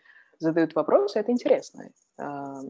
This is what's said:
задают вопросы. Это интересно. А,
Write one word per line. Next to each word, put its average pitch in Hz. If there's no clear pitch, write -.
задают 160
вопросы. 160
Это 208
интересно. -
А, 139